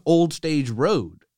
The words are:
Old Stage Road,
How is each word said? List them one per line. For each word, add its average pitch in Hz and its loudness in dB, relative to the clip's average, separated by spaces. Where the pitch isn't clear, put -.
Old 170 4
Stage 147 -2
Road, 117 -2